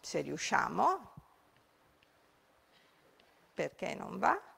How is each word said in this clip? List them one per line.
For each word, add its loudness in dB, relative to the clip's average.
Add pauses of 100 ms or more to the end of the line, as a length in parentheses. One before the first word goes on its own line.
se -4
riusciamo, 0 (2500)
perché -4
non -8
va? 4 (220)